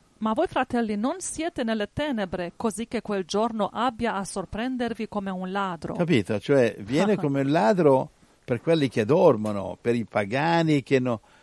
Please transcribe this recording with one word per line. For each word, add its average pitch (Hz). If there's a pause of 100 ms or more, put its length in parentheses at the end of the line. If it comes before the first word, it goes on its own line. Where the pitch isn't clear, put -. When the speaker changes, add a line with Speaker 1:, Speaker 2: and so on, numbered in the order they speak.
(200)
Speaker 1:
"Ma 220
voi, 311
fratelli, 233
non 269
siete 320
nelle 220
tenebre, 196
così 226
che 220
quel 202
giorno 220
abbia 226
a 196
sorprendervi 226
come 196
un 185
ladro." 185
Speaker 2:
Capito? 135
Cioè, 127
viene 156
Speaker 1:
<laughs> -
Speaker 2:
come 143
un 135
ladro 160 (340)
per 120
quelli 160
che 110
dormono, 107
per 120
i 120
pagani 147
che 135
no-, 123 (220)